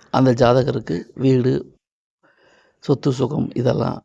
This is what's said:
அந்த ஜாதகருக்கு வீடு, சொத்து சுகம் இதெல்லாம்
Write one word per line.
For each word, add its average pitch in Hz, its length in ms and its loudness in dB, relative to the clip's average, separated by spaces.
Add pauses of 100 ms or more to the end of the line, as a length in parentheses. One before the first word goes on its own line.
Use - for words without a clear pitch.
அந்த 131 240 2
ஜாதகருக்கு 127 680 0 (160)
வீடு, 127 400 2 (1300)
சொத்து 143 280 0
சுகம் 127 420 -2
இதெல்லாம் 120 520 -2